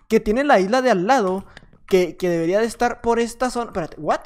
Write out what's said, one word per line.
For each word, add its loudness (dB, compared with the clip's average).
que 4
tiene -2
la 4
isla 0
de 2
al 0
lado, 0
que, 2
que -4
debería 0
de 0
estar -4
por 0
esta -4
zona. -6
Espérate, -10
¿what? -2